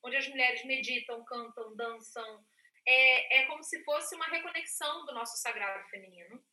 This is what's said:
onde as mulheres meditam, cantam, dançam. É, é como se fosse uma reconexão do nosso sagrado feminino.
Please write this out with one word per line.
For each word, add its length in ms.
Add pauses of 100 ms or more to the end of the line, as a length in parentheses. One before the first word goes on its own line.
onde 140
as 120
mulheres 360
meditam, 600
cantam, 520
dançam. 680 (400)
É, 580
é 40
como 160
se 220
fosse 320
uma 100
reconexão 800
do 80
nosso 220
sagrado 520
feminino. 640